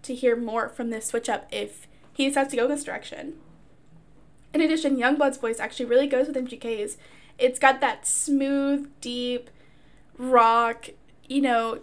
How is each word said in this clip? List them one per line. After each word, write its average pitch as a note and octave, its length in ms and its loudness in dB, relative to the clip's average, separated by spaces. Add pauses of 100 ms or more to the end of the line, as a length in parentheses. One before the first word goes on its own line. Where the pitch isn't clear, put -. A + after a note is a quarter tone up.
to C4 100 -8
hear B3 220 2
more A3+ 340 -4
from A#3 220 -6
this A3 160 -6
switch A#3 200 -4
up G#3+ 240 -4
if G#3 360 -8 (260)
he C4+ 140 0
decides C#4 240 0
to - 40 -6
go A#3 120 2
this C#4+ 160 -2
direction. - 560 -12 (1120)
In D4+ 60 0
addition, D#4 380 2
Youngblood's C4+ 400 2
voice - 240 -4
actually - 240 -6
really B3+ 220 4
goes C#4 200 0
with C#4+ 80 -6
M B3+ 100 -4
G - 120 -12
K's. A3 400 -6 (420)
It's B3+ 180 2
got C4+ 220 4
that A#3+ 260 -2
smooth, C#4 920 0
deep B3 500 -6 (680)
rock, A#3 720 4 (400)
you C#4 120 0
know, A#3 420 2